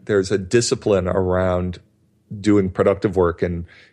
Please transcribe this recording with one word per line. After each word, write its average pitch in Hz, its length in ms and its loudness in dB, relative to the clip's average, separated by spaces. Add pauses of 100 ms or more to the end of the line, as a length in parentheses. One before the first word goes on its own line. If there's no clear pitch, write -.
there's 98 260 0
a 104 80 0
discipline 98 720 0
around 92 720 -2 (600)
doing 98 300 2
productive 98 460 0
work 87 260 0
and 87 240 -4 (260)